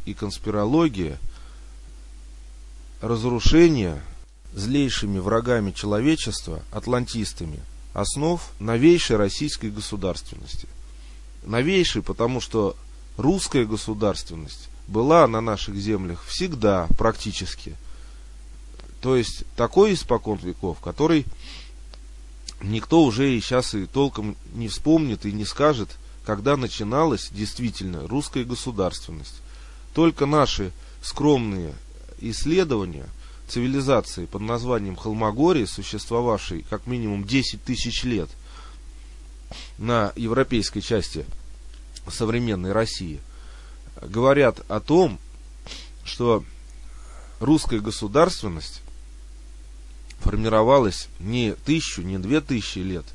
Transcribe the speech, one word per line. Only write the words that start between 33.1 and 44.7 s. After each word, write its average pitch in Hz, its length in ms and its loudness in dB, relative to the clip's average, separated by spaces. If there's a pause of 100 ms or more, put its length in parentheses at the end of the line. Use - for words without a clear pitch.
цивилизации 127 800 0
под - 160 -8
названием 117 520 -2
Холмогория, 110 720 2
существовавшей 107 1040 -2
как 107 160 -6
минимум 110 380 -2
десять 123 400 0
тысяч 123 400 -2
лет 104 260 0 (1500)
на 113 360 2
европейской 117 680 0
части 90 460 -2 (840)
современной 110 600 0
России, 98 500 0 (800)
говорят 127 680 6
о 107 100 0